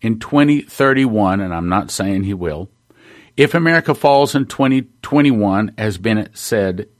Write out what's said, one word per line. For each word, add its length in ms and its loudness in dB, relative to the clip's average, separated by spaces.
in 180 -2
twenty 420 2
thirty-one, 800 0
and 120 -6
I'm 140 -4
not 240 -2
saying 320 -2
he 100 -4
will, 360 -6
if 180 2
America 400 2
falls 400 2
in 120 0
twenty 400 0
twenty-one, 760 2
as 200 -4
Bennett 400 -4
said 500 -2